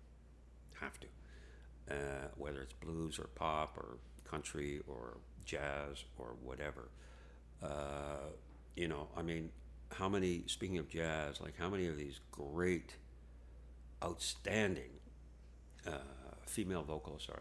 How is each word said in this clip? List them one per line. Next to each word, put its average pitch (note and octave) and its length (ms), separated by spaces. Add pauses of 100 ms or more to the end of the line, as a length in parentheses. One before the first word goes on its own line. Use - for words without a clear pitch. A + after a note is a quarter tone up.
(800)
Have - 200
to. - 60 (840)
Uh, C#2+ 460
whether C#2+ 260
it's C2 100
blues D#2+ 460
or - 180
pop D#2 420
or A#1 200 (300)
country D2 600
or A#1+ 300 (260)
jazz C#2+ 580 (160)
or A#1+ 240
whatever. B1+ 460 (760)
Uh, C#2+ 680 (440)
you F2 140
know, D2+ 180 (100)
I E2+ 60
mean, E2 280 (420)
how F#2+ 160
many, F#2 400
speaking F2 300
of D2 100
jazz, D#2 520
like, E2 160
how F2 120
many F#2+ 180
of D#2 100
these C#2+ 220 (140)
great, E2 640 (1080)
outstanding, F2 880 (960)
uh, D2+ 120 (480)
female F#2 360
vocalists D2+ 460
are - 120